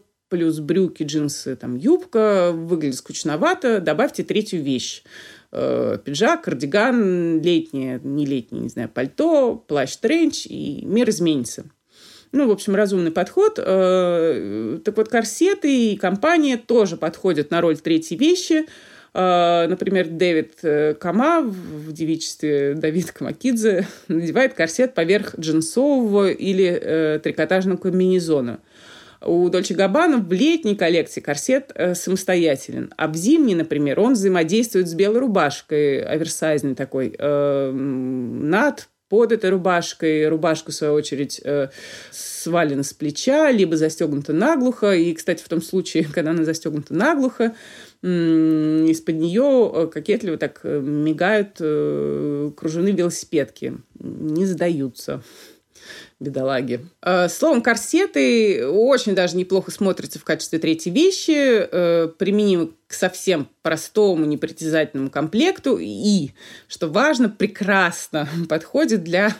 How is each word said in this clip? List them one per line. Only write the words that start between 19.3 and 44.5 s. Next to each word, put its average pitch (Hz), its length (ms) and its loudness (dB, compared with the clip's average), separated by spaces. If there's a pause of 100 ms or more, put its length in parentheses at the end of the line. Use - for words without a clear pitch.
например, 180 400 2
Дэвид, 160 460 0 (100)
э, 151 300 2
Кама 254 480 2
в, 226 100 -4 (380)
в - 20 -10
девичестве 151 840 -2
Давид 160 380 -2
Камакидзе 202 720 0 (100)
<laughs> - 120 -16
надевает 170 460 0
корсет 170 400 0
поверх 190 440 0
джинсового 202 920 2
или, 185 540 2
э, 156 400 0
трикотажного 185 540 0
комбинезона. 175 800 0 (680)
У 175 240 4
Дольче 180 260 0
Габбана 254 440 2
в 180 140 -2
летней 269 420 2
коллекции 165 460 0
корсет, 262 560 -2
э, 180 180 0
самостоятелен, 175 1040 -2
а 156 100 -2
в 151 80 -4
зимней, 233 400 4
например, 151 460 0
он 254 140 4
взаимодействует 190 760 2
с 165 60 -8
белой 202 260 2
рубашкой, 147 800 0
оверсайзной 156 720 -2
такой, 131 420 -4
э, 143 560 0
над, 131 1160 -2 (220)
под 220 220 4
этой 220 180 0
рубашкой. 170 800 0
Рубашка, 160 440 -2
в - 20 -10
свою 147 200 0
очередь, 143 500 -4
э, 139 240 -2 (420)
свалена 160 720 -2
с 139 100 -8
плеча, 269 600 0
либо 180 240 2
застегнута 156 560 -2
наглухо. 247 600 2